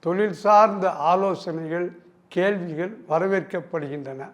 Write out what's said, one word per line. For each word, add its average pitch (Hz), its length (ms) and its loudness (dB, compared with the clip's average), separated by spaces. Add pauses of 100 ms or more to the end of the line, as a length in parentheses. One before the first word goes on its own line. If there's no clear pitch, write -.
தொழில் 190 300 0 (100)
சார்ந்த 208 420 6 (240)
ஆலோசனைகள், 175 760 0 (500)
கேள்விகள் 180 580 -2 (180)
வரவேற்கப்படுகின்றன. 156 1200 -4